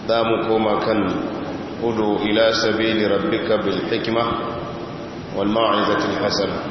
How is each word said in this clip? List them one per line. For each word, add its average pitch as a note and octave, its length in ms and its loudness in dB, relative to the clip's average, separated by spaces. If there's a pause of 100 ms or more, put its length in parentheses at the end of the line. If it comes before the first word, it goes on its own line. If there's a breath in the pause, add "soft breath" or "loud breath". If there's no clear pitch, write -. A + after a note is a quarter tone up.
Za A2+ 200 2
mu A2+ 120 2 (100)
koma A2 340 2
kan G#2 220 2 (800)
"Udu G#2+ 420 0
ila A2 300 4
sabili A2 500 2
rabbika G#2+ 560 2
bil F#2+ 300 -2
hikma A#2 340 0 (1080)
wal G2+ 160 0
mau'izatil G#2 720 2
hasana." G2 380 0 (120)